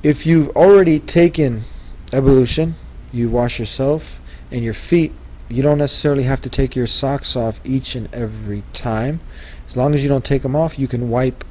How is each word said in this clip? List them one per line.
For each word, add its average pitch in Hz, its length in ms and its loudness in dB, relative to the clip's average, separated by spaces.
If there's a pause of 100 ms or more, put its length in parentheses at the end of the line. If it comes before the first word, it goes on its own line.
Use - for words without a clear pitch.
If 151 220 2
you've 160 240 4
already 175 500 6
taken 147 640 2 (480)
ablution, 135 640 4 (380)
you 117 160 0
wash 120 300 0
yourself 139 600 -2 (320)
and 123 100 -4
your 113 120 -4
feet, 165 400 0 (340)
you 123 160 -2
don't 147 140 4
necessarily 143 460 0
have 131 180 0
to 131 80 -8
take 131 260 0
your 123 120 0
socks - 500 -2
off 113 260 -4
each 131 320 -4
and 117 180 -8
every 107 500 -8 (100)
time. 123 480 -4 (440)
As - 120 -8
long 143 180 2
as 139 80 0
you 143 60 0
don't 135 160 0
take 139 160 0
them 135 160 -2
off, 160 200 -2
you 135 120 -2
can 120 200 -4
wipe 127 420 -2